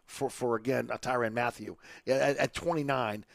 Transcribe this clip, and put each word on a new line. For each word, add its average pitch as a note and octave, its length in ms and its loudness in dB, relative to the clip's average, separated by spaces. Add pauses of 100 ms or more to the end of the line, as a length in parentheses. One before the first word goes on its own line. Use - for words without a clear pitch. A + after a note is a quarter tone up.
for, - 240 -4
for, A#2+ 260 0
again, A#2+ 360 0
a A2+ 60 -4
Tyrann B2 360 0
Mathieu A#2 440 -2 (300)
at, C#3 300 4
at C#3 160 0
twenty-nine C3+ 680 0 (120)